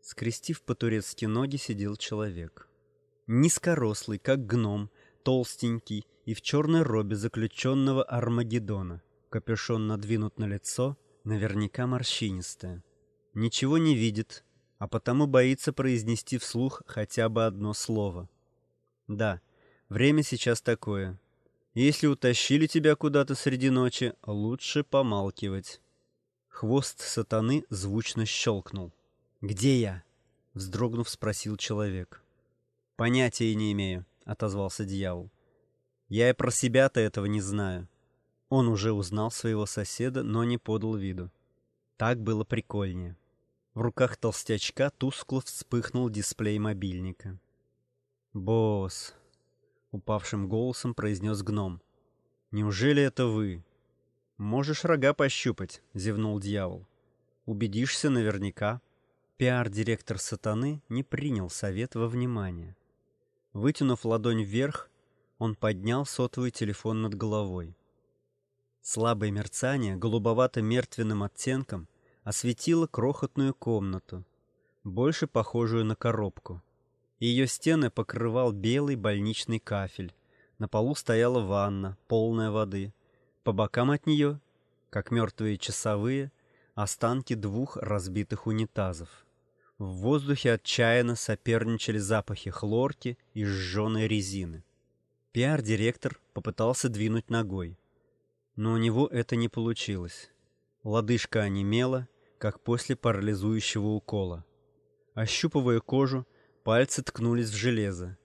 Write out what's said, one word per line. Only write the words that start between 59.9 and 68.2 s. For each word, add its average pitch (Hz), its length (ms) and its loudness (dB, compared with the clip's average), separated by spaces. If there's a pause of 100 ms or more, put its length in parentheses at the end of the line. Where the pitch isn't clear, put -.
сатаны 117 720 -4
не 120 140 -4
принял 127 480 -4
совет 104 440 -6
во 113 140 0
внимание. 101 680 -4 (800)
Вытянув 127 540 0
ладонь 113 360 2
вверх, 117 460 -2 (480)
он 110 180 -2
поднял 110 520 0
сотовый 123 440 -2
телефон 110 520 -2
над 107 120 -2
головой. 98 640 -4 (1040)